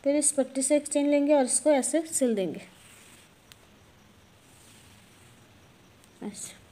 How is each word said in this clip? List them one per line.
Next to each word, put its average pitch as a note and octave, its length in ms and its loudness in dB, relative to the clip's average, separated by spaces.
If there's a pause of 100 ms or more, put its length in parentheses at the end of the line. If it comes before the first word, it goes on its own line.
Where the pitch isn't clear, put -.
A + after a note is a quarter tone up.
फिर C#4+ 120 2
इस D4 180 2
पट्टी C4+ 280 -2
से D4 140 2
एक D4 120 0
चेन C#4+ 220 0
लेंगे C#4+ 240 2
और C#4 120 4
इसको - 260 0
ऐसे C#4+ 320 0
सिल B3 320 -2
देंगे F#3 260 -4 (3500)
ऐसे। - 400 -14 (100)